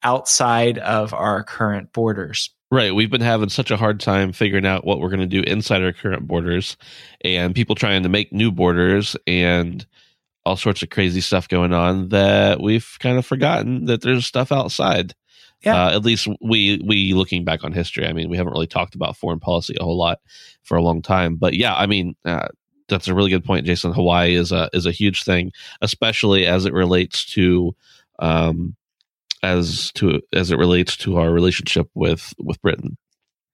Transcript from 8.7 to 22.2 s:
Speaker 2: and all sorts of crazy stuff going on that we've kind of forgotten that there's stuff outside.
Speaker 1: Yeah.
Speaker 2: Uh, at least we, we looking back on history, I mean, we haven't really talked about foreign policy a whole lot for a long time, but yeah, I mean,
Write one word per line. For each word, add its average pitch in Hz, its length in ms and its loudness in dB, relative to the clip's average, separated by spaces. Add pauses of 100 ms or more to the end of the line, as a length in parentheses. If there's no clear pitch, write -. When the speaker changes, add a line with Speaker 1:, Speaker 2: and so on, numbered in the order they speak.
Speaker 2:
and 87 600 0 (580)
all 95 120 -2
sorts 101 260 -2
of 82 80 -10
crazy 92 300 0
stuff 90 280 -2
going 87 240 2
on 92 360 0
that 101 520 2
we've 110 400 -2
kind 127 180 0
of 123 80 -2
forgotten 131 580 -2
that 117 160 0
there's 123 260 0
stuff 127 240 -2
outside. 95 640 -2 (480)
Speaker 1:
Yeah. 190 240 2
Speaker 2:
Uh, 87 100 2
at 104 80 -2
least 113 240 0 (120)
we, 104 440 2
we 98 300 2
looking 90 300 0
back 85 200 -2
on 76 80 -6
history, 82 340 -4
I 82 60 -4
mean, 82 180 -4
we 87 60 -4
haven't 90 160 -2
really 82 160 -4
talked 90 260 -4
about - 220 -4
foreign 82 240 -4
policy 87 380 -2
a 87 60 -4
whole 87 140 -2
lot 85 220 0 (420)
for - 140 -2
a 85 60 4
long 85 200 2
time, 87 340 0
but 82 180 0
yeah, 110 200 2
I 87 120 0
mean, 95 280 -2 (100)